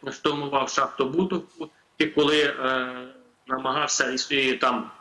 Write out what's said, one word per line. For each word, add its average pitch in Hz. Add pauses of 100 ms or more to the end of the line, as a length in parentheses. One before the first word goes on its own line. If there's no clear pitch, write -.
(120)
штурмував 143
шахту 135
Бутовку, 165 (300)
чи 208
коли, 151
е, 131 (580)
намагався 131 (140)
і, 143 (120)
і 127
там 123 (100)